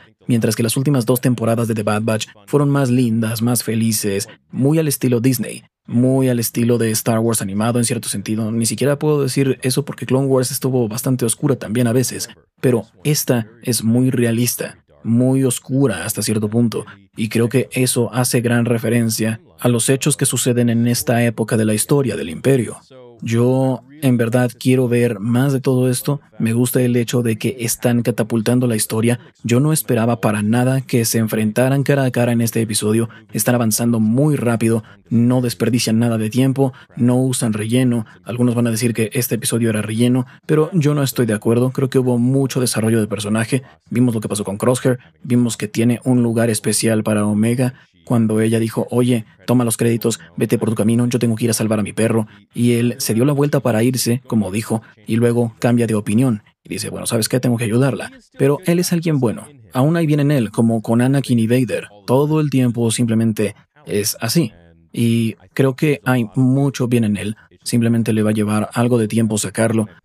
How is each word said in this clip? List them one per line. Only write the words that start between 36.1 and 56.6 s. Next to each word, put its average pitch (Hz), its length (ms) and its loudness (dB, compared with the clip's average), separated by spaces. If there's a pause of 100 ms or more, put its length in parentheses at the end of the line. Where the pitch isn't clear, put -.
de 107 100 -2
tiempo, 131 460 0 (220)
no 123 200 2
usan 127 380 0
relleno. 120 500 0 (200)
Algunos 120 320 0
van 120 100 0
a 117 60 0
decir 113 200 0
que 110 220 -2
este 120 220 -2
episodio 117 340 -2
era 107 100 -2
relleno, 120 460 0 (180)
pero 156 300 2
yo 147 180 2
no 147 100 0
estoy 131 220 0
de 110 100 0
acuerdo. 113 360 2
Creo 135 180 -2
que 131 120 2
hubo 123 180 0
mucho 131 420 0
desarrollo 113 400 0
de 104 60 0
personaje. 104 560 -2 (260)
Vimos 120 260 0
lo 110 60 -2
que 107 80 -6
pasó 104 160 -4
con 98 140 -6
Crosshair, 127 400 0 (240)
vimos 123 340 0
que 107 120 -6
tiene 117 360 0
un 123 180 2
lugar 117 280 2
especial 110 540 0
para 104 200 0
Omega. 117 500 0 (300)
Cuando 110 380 0
ella 113 160 2
dijo, 113 320 -2
"Oye, 123 340 2 (220)
toma 123 180 2
los 117 140 -2
créditos, 117 420 0 (160)
vete 117 220 0
por 107 100 -2
tu 110 60 0
camino, 117 320 2
yo 123 120 0
tengo 117 180 0
que 120 100 -2
ir 117 40 2
a 107 40 0
salvar 107 260 -2
a - 20 -2
mi 95 120 -6
perro", 110 320 0 (280)
y 120 180 2
él 120 260 0
se - 160 -4
dio 117 100 2
la 147 80 2
vuelta 143 280 0
para 113 220 0
irse, 127 440 0
como 104 240 0
dijo, 110 320 -4 (240)
y 113 100 -2
luego 117 420 2
cambia 120 280 2
de 107 80 -2
opinión. 107 480 0 (200)